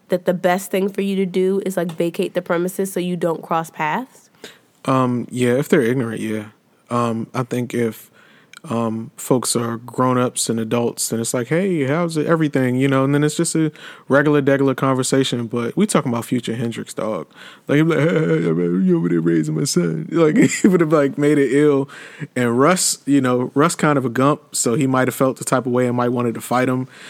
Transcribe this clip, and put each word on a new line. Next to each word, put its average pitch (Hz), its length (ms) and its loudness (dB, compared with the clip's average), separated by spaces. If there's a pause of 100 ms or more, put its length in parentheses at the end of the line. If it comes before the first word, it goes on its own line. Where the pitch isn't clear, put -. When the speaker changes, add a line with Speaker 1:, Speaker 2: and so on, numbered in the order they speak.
Speaker 1:
that 180 180 -2
the 180 80 2
best 180 360 -2
thing 196 200 0
for 196 100 -6
you 196 160 -2
to 196 100 0
do 185 380 0
is, 190 120 -4
like, 175 160 -2
vacate 170 420 -4
the 180 80 -2
premises 185 500 -2
so - 80 -4
you 180 160 -4
don't 165 260 -2
cross 165 280 -4
paths? 170 580 -6 (560)
Speaker 2:
Um, 127 460 0
yeah, 123 240 0
if 139 140 -2
they're 170 120 4
ignorant, 113 400 -2
yeah. 107 260 -6 (440)
Um, 117 420 -2
I 127 120 -4
think 123 280 -6
if, 117 380 -4 (580)
um, 113 480 -4
folks - 400 0
are 117 220 -4
grown-ups 123 720 -2
and 113 100 -2
adults, 117 480 -2
then 113 120 -4
it's 117 120 -4
like, 123 160 -2
"Hey, 170 360 0
how's 160 340 -2
it, 147 80 -2
everything?" 143 500 2
You 135 120 2
know, 135 160 2
and 143 100 2
then 147 100 2
it's 151 120 0
just 170 180 -2
a 156 180 0 (360)
regular, 143 340 4
degular 135 340 2
conversation. 131 720 0
But 117 300 -4
we 190 100 4
talking 139 260 0
about 117 140 -4
Future 123 300 -4
Hendrix, 117 380 -8
dog. 101 320 -6 (420)
Like, 135 80 2
he'd 151 120 4
be 165 60 2
like, 151 140 2
"Hey, 170 100 2
hey, 160 240 2
hey, 165 100 2
man, 175 320 2
you 180 140 4
over 170 100 0
there 170 120 2
raising 160 340 0
my 151 100 -2
son." 160 480 -2
Like, 160 240 2
<laughs> - 0 -
he - 320 4
would 180 120 4
have, 156 120 2
like, 143 240 2
made 147 220 2
it 135 140 2
ill. 139 360 2 (480)
And 120 220 0
Russ, 170 480 2
you 139 140 4
know, 123 340 0
Russ 156 220 2
kind 151 200 2
of 127 80 0
a 120 60 -2
gump, 135 440 0
so 120 200 0
he 127 120 0
might 131 220 2
have 120 60 -4
felt 135 240 0
the - 60 -12
type 127 200 0
of 127 80 -2
way 123 140 2
and 120 100 -2
might 123 140 0
wanted 120 240 -2
to 110 80 -10
fight 127 260 0
him. 127 180 -2 (240)